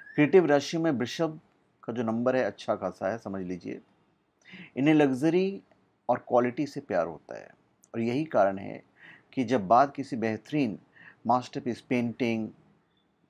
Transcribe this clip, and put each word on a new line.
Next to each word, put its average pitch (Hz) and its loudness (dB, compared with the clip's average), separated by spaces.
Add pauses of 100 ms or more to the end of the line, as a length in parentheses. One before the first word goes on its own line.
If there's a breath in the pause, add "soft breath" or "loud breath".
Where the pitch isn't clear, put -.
(140 loud breath)
क्रिएटिव 147 6
राशि 143 2
में 160 0
वृषभ 151 -4 (440)
का 120 -8
जो 117 -4
नंबर 120 0
है 127 0
अच्छा 104 -4
खासा 95 -4
है, 110 -6
समझ 98 -10
लीजिए। 90 -8 (960 loud breath)
इन्हें 147 4
लग्जरी 160 2 (460)
और 123 0
क्वालिटी 123 0
से 139 -10
प्यार 87 -2
होता 73 -12
है 50 -20 (460)
और 117 -4
यही 120 -2
कारण 98 2
है 101 -12 (500 loud breath)
कि 131 -2
जब 110 0
बात 131 4
किसी 135 -8
बेहतरीन 110 -2 (480 loud breath)
मास्टरपीस, 123 -2
पेंटिंग, 117 -2 (800)